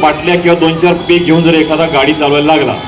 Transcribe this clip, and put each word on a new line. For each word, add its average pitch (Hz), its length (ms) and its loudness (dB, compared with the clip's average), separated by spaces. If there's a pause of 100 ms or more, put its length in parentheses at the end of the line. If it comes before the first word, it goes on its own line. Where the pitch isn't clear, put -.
बाटल्या 156 340 0
किंवा 175 240 0
दोन 160 200 0
चार 175 140 2 (140)
पेग 175 180 2
घेऊन 160 160 2
जर 165 120 2
एखादा 156 340 0
गाडी 143 260 0
चालवायला 147 420 0
लागला 127 200 -2 (120)